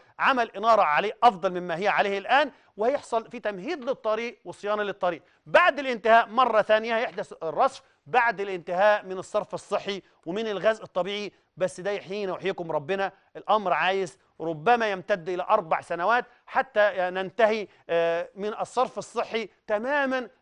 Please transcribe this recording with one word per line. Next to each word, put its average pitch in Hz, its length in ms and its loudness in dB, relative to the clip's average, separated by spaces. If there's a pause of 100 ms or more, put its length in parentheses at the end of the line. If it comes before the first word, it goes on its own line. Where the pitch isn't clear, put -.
(180)
عمل 233 320 2
إنارة 208 320 4
عليه 170 400 0
أفضل 185 380 4
مما 175 160 -4
هي 196 120 0
عليه 196 300 2
الآن، 247 340 2 (240)
وهيحصل 226 540 -2
في - 100 -12
تمهيد 214 440 -6
للطريق 233 600 -4
وصيانة 208 380 -4
للطريق. 180 400 -2 (240)
بعد 302 320 4
الانتهاء 226 500 4
مرة 220 340 2
ثانية 220 340 2
هيحدث 208 360 -4 (100)
الرصف 170 400 0 (240)
بعد 226 340 0
الانتهاء 190 640 2
من 185 140 -8
الصرف 185 360 -6
الصحي 196 480 -6 (240)
ومن 202 200 -4
الغاز 214 340 0
الطبيعي، 190 520 -6 (240)
بس 180 240 -4
ده 185 100 -4
يحيينا 196 420 -6
ويحييكم 175 400 -6
ربنا. 180 400 -2 (240)
الأمر 190 360 -4
عايز 180 460 -2 (220)
ربما 175 500 0
يمتد 185 380 -4
إلى 180 140 -4
أربع 175 380 0
سنوات 185 440 0 (220)
حتى 214 500 2
ننتهي، 190 720 0 (220)
آه، 170 440 0
من 208 200 -6
الصرف 226 440 -2
الصحي 214 500 -6 (180)
تمامًا 254 640 -2 (100)